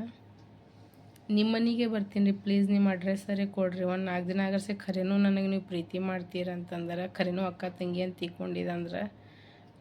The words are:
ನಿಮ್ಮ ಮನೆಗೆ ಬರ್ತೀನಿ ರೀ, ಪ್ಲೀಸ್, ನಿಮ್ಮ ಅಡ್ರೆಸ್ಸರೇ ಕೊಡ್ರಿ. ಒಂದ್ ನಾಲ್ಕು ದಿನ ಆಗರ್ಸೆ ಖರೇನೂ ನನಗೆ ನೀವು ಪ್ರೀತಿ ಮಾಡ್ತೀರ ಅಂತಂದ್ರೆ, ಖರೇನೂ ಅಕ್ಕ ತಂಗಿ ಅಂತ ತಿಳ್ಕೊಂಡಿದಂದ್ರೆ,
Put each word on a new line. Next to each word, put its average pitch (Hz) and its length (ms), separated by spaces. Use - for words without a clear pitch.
ನಿಮ್ಮ 214 260
ಮನೆಗೆ 233 320
ಬರ್ತೀನಿ 202 440
ರೀ, 196 60
ಪ್ಲೀಸ್, 196 320
ನಿಮ್ಮ 202 200
ಅಡ್ರೆಸ್ಸರೇ 196 560
ಕೊಡ್ರಿ. 185 380
ಒಂದ್ 185 220
ನಾಲ್ಕು 180 220
ದಿನ 190 140
ಆಗರ್ಸೆ 196 320
ಖರೇನೂ 190 440
ನನಗೆ 196 300
ನೀವು 190 140
ಪ್ರೀತಿ 180 380
ಮಾಡ್ತೀರ 185 500
ಅಂತಂದ್ರೆ, 175 580
ಖರೇನೂ 185 360
ಅಕ್ಕ 185 220
ತಂಗಿ 180 360
ಅಂತ 185 160
ತಿಳ್ಕೊಂಡಿದಂದ್ರೆ, 175 1080